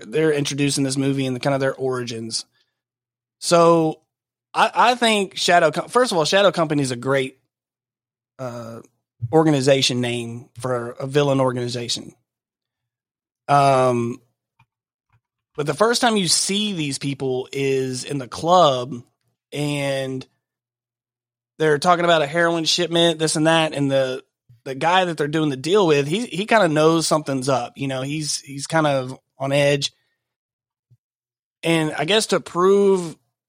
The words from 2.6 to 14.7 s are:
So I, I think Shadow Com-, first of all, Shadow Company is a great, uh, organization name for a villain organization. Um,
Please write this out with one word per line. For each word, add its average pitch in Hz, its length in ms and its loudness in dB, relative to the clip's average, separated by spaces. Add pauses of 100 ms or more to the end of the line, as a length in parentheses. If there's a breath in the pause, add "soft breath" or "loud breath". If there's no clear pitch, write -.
So 165 600 4 (520)
I, 202 200 2
I 226 220 4
think 220 420 0
Shadow 175 320 4
Com-, 156 200 -6
first 247 220 0
of 190 60 -2
all, 151 80 2
Shadow 190 260 2
Company 151 300 -2
is 131 100 -2
a 123 40 -6
great, 131 440 -4 (1000)
uh, 117 420 -14 (520)
organization 139 640 4
name 120 480 -6 (120)
for 120 320 -4
a - 160 -10
villain 139 340 2
organization. 120 720 -4 (1300)
Um, 131 720 2 (1300)